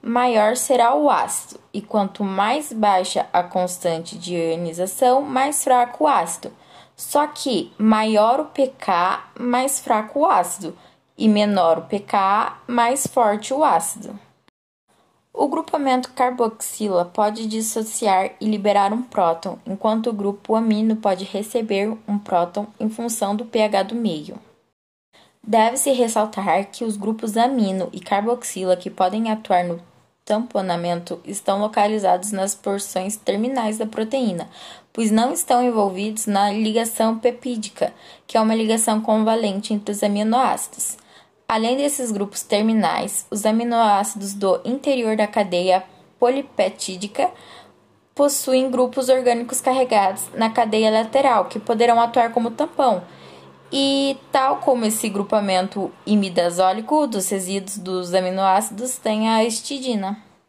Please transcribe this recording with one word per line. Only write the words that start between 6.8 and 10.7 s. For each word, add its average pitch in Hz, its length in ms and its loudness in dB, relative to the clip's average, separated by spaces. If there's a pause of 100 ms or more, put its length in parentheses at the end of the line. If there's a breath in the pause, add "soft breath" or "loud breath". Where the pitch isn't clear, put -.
Só 294 320 -2
que 254 500 -4
maior 220 640 4
o 302 60 -4
P 277 220 0 (120)
K, 180 460 0 (120)
mais 247 420 0
fraco 220 420 -2
o 311 40 4
ácido, 175 500 0 (420 soft breath)